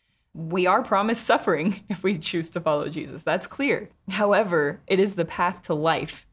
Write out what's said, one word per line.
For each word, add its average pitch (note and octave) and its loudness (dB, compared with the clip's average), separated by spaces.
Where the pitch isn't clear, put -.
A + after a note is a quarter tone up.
We E3 -2
are G#3 4
promised G#3+ 0
suffering F#3 0
<laughs> - -14
if F#3 -8
we F#3+ 0
choose E3 -4
to F3 -6
follow D3 0
Jesus. D#3 -10
That's F3 -2
clear. A#3+ -2
However, F#3+ 2
it F#3 4
is G3 2
the E3 0
path F3+ -2
to E3+ -2
life D3+ -2